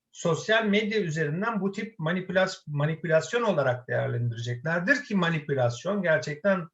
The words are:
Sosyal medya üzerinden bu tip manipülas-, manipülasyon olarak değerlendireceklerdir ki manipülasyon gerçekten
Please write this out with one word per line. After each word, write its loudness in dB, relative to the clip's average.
Sosyal 0
medya 2
üzerinden -2
bu -2
tip -10
manipülas-, 0
manipülasyon 0
olarak 0
değerlendireceklerdir 0
ki -4
manipülasyon 0
gerçekten 0